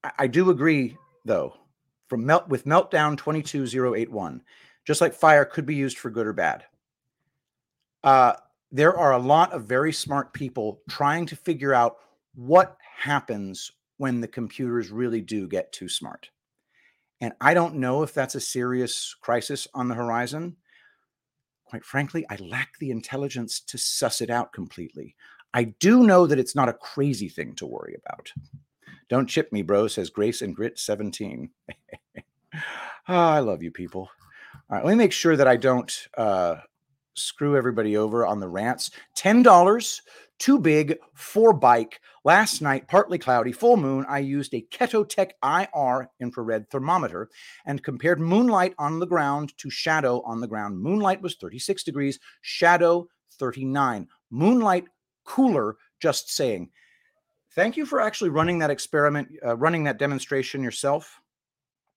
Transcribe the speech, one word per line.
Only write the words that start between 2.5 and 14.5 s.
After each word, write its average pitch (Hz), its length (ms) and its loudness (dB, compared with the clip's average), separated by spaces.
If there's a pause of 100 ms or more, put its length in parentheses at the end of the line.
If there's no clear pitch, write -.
Meltdown 151 500 2
twenty-two 151 500 -6
zero 123 300 -2
eight 113 160 -4
one, 98 300 -10 (420)
just 147 160 -2
like 165 140 2
fire 147 320 6
could 147 200 -8
be 151 100 -4
used 135 220 -4
for 120 120 -10
good 110 180 -4
or 107 60 -4
bad. 80 320 -2 (1400)
Uh, 131 300 8 (400)
there 160 240 4
are 147 160 4
a 123 40 4
lot 151 360 4
of 127 100 -8
very 131 300 0
smart 143 400 -6
people 113 560 -8
trying 156 380 -2
to 156 100 -14
figure 151 360 -2
out 120 220 2 (400)
what 156 420 2 (220)
happens 107 720 -6 (240)
when 127 240 -4
the 113 80 -8
computers 120 600 -8